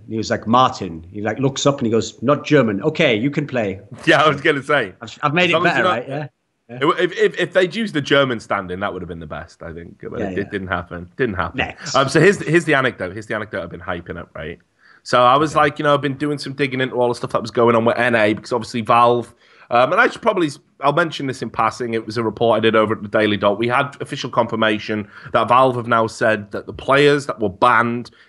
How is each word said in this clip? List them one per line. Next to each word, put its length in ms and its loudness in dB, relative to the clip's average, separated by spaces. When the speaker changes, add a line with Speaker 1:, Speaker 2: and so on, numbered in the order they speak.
Speaker 1:
And 80 -18
he 60 -4
was 120 -4
like, 180 -2
"Martin." 640 0
He, 100 -12
like, 180 -4
looks 260 -2
up 140 2
and 80 -2
he 40 -2
goes, 300 -2
"Not 240 0
German. 380 2
Okay, 320 2
you 160 -2
can 160 -4
play." 320 -4
Speaker 2:
<laughs> 120 -18
Yeah, 180 4
I 60 4
was 120 0
gonna 220 0
say. 380 -2
Speaker 1:
I've, 220 -16
I've 100 -2
made 120 2
Speaker 2:
As 40 0
Speaker 1:
it 40 0
Speaker 2:
long 120 2
as 80 2
Speaker 1:
better, 100 0
Speaker 2:
you're 60 2
not 100 -2
Speaker 1:
right? 100 -10
Yeah. 180 -8
Yeah. 100 -16
Speaker 2:
It 20 -14
w-, 200 0
if, 160 0
if, 240 0
if 140 -4
they'd 220 2
used 180 -4
the 80 -2
German 380 2
stand-in, 400 -6
that 120 -2
would 120 -10
have 40 -10
been 120 -12
the 80 -14
best, 340 -14
I 100 -12
think. 300 -18
But 180 -12
Speaker 1:
Yeah, 100 -4
Speaker 2:
it, 40 -8
Speaker 1:
yeah. 80 -4
Speaker 2:
it 100 -8
didn't 180 -6
happen. 460 -8
Didn't 200 -2
happen. 240 -4
Speaker 1:
Next. 340 -8
Speaker 2:
Um, 160 2
so 100 2
here's, 200 6
here's 260 0
the 80 2
anecdote. 400 -2
Here's 140 -12
the 80 -4
anecdote 260 -6
I've 80 -10
been 120 -14
hyping 380 -10
up, 140 -16
right? 240 -12
So 180 2
I 160 6
was 140 0
Speaker 1:
Okay. 80 0
Speaker 2:
like, 180 2
you 60 -4
know, 100 4
I've 80 2
been 160 -4
doing 220 -4
some 140 -10
digging 280 -4
into 140 -4
all 140 2
the 40 0
stuff 200 -8
that 80 -2
was 100 -10
going 240 4
on 100 2
with 140 4
N 160 2
A 180 4
because 180 -8
obviously 300 -4
Valve, 500 4
um, 220 4
and 100 2
I 60 4
should 160 -10
probably, 240 0
s-, 100 -10
I'll 120 2
mention 360 -2
this 160 -8
in 80 -8
passing. 420 -2
It 140 -4
was 100 -8
a 60 0
report 340 0
I 40 0
did 140 4
over 200 4
at 80 -6
the 60 -12
Daily 280 2
Dot. 220 2
We 80 -2
had 340 -2
official 300 -10
confirmation 760 -2
that 140 2
Valve 280 4
have 120 -6
now 200 2
said 420 -2
that 160 -10
the 80 -12
players 540 2
that 120 -6
were 100 0
banned 600 2